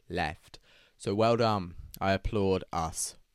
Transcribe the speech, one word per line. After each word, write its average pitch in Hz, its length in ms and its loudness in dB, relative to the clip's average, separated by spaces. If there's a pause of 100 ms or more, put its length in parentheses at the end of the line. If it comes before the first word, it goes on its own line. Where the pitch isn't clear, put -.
left. 85 500 -6 (380)
So - 180 -4
well 113 220 4
done. 104 380 0 (260)
I 95 100 2
applaud 95 600 2
us 80 420 -4 (200)